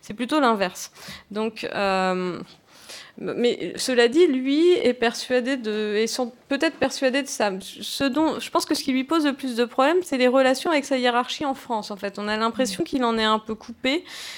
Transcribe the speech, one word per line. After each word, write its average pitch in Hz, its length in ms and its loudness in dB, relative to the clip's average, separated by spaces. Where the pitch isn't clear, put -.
C'est - 120 -12
plutôt 247 240 0
l'inverse. 214 540 2
Donc, 220 420 -4
euh, 185 640 0
mais 180 580 -2
cela 240 320 4
dit, 330 180 6
lui 285 460 4
est 247 220 4
persuadé 247 640 0
de, 214 380 -4
et 220 120 2
sont 233 260 -4
peut-être 285 280 0
persuadés 269 460 0
de 277 60 -10
ça. 208 320 -2
Ce - 420 -8
dont, 285 380 0
je - 100 -10
pense - 140 0
que 320 100 -2
ce - 80 -2
qui 269 100 -2
lui 254 120 0
pose 311 220 2
le 269 80 2
plus 262 220 -8
de 240 80 2
problèmes, 277 380 2
c'est - 140 -4
les 247 100 4
relations 262 440 4
avec 285 140 2
sa 277 120 -2
hiérarchie 247 480 0
en 269 100 -2
France, 214 360 -6
en 202 60 -8
fait. 202 220 -8
On 208 80 -6
a 214 100 -2
l'impression 226 460 -2
qu'il 277 220 0
en 226 140 2
est 220 60 2
un 214 140 4
peu 220 160 -8
coupé, 262 500 -4